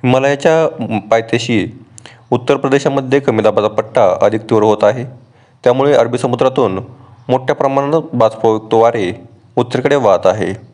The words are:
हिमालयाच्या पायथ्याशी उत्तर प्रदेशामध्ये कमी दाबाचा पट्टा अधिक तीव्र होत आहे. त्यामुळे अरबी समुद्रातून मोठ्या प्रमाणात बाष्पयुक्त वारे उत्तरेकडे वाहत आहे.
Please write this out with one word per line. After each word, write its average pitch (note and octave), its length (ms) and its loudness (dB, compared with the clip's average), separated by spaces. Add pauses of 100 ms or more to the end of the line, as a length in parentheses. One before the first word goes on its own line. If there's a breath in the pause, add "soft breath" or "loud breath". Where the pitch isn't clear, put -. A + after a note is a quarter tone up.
हिमालयाच्या C#3 640 2 (420)
पायथ्याशी A2+ 560 0 (640 loud breath)
उत्तर B2 240 0
प्रदेशामध्ये C3+ 640 0
कमी A2+ 220 0
दाबाचा G#2+ 260 2
पट्टा G#2 540 0
अधिक G#2+ 180 0
तीव्र A2 220 0
होत G#2+ 200 2
आहे. A#2 220 0 (600 soft breath)
त्यामुळे C3+ 300 2
अरबी A#2+ 240 0
समुद्रातून B2 600 0 (500 loud breath)
मोठ्या C3 280 -2
प्रमाणात C#3 460 0 (100)
बाष्पयुक्त A2 600 0
वारे A2+ 540 0 (280)
उत्तरेकडे C3 400 -2
वाहत G#2 300 2
आहे. F#2+ 260 0 (220)